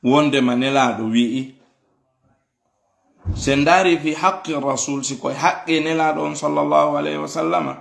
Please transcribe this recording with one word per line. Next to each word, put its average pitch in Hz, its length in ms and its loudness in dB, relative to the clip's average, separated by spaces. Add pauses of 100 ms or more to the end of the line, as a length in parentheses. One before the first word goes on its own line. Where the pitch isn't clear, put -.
Wonde 139 380 4
ma 123 160 2
nelaɗo 127 560 0
wi'i. 120 420 0 (1800)
Sen 139 280 0
dari 175 340 4
fi 151 140 -2
haqqi 180 480 -2
Rasul, 135 440 -4
si 135 120 -6
koye 131 200 -6
haqqe 160 440 0
nelaɗo 156 400 0
on 151 160 -4
sallallahu 147 640 0
alayhi 147 200 -4
wa 151 80 -6
sallama. 160 520 -2